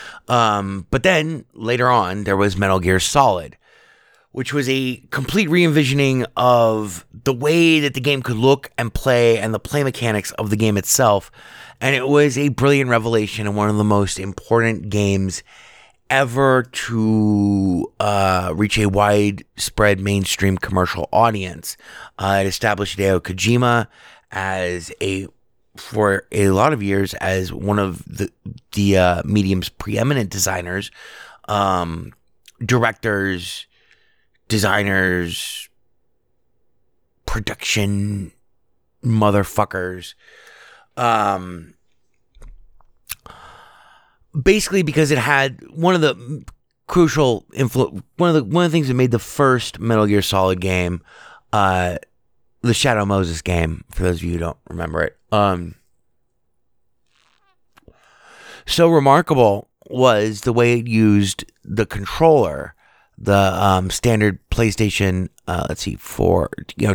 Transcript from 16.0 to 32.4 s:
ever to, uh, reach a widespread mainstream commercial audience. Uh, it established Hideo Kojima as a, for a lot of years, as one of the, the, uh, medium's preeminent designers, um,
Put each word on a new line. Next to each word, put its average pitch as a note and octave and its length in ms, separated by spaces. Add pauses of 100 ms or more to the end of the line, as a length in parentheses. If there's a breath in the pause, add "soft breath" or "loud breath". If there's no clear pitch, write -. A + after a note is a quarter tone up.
ever C3 520 (100)
to, G#2 1300
uh, F#2+ 560
reach G#2 220
a G#2+ 80
widespread G#2 1120
mainstream G2 560
commercial F#2 560
audience. G2+ 640 (420 loud breath)
Uh, G2 240
it G2 40
established G2+ 500
Hideo F#2+ 240
Kojima A#2 680 (440 loud breath)
as F#2 580 (120)
a, F#2+ 240 (500)
for G#2 560
a G2+ 160
lot G#2 240
of A2+ 100
years, G2 300
as F#2 400
one G#2 260
of F#2+ 280
the, - 260 (400)
the, G2 240
uh, F2+ 300
medium's F#2+ 420
preeminent A2 600
designers, F#2 600 (560 loud breath)
um, F#2 680 (500)